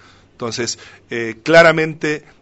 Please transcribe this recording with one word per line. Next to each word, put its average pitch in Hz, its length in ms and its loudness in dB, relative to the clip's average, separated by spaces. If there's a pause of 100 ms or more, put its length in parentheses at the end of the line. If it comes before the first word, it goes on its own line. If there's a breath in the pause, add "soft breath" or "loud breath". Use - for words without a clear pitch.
(340 soft breath)
Entonces, 117 440 -8 (320 loud breath)
eh, 113 340 -8
claramente 160 800 2 (160)